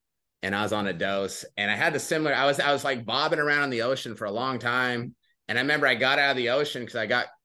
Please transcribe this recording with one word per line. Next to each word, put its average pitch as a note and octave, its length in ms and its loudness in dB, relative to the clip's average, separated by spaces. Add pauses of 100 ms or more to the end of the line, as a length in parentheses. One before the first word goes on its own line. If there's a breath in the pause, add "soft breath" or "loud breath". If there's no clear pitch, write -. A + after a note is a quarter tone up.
(440)
and F#2+ 100 -2
I G#2 100 0
was G#2+ 100 -2
on G#2 140 0
a F#2+ 60 -2
dose G2 520 -4 (120)
and G2+ 140 0
I G#2 40 0
had D3+ 180 0
the C#3+ 60 -2
similar, D#3 360 0
I C3 100 2
was, C#3 140 2
I C#3+ 140 2
was, C3+ 100 -2
like, B2+ 220 -4
bobbing D3+ 340 0
around D3 240 2
in C#3 60 0
the A#2 140 -2
ocean B2+ 320 -2
for A2+ 100 -8
a G2+ 60 -4
long B2 280 -2
time. B2 560 -2 (320)
And A2 100 -2
I B2 40 2
remember C#3+ 260 2
I B2+ 80 4
got C3 240 4
out C#3 120 4
of B2+ 60 0
the A#2+ 120 0
ocean C3+ 360 -2
'cause A#2 100 -10
I A2 100 -2
got, A#2+ 220 0 (180)